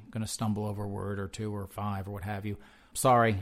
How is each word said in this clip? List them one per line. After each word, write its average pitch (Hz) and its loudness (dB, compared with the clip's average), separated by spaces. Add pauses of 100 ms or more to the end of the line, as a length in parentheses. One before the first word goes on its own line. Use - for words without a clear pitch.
(120)
gonna 110 -4
stumble 107 -2
over 104 -4
a 101 -6
word 98 -4
or 98 -4
two 107 -6
or 101 -6
five 98 -6
or 101 -8
what 98 -8
have 101 -6
you. 101 -4 (360)
Sorry, 117 6